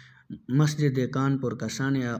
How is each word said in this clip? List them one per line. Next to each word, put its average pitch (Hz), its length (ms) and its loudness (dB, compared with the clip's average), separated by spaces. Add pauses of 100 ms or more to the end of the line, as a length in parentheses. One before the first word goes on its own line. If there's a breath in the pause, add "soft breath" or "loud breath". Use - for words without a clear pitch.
(520 loud breath)
मस्जिद 147 440 2 (180)
कानपुर 131 420 0
का 110 120 -6
सानिया 131 520 -2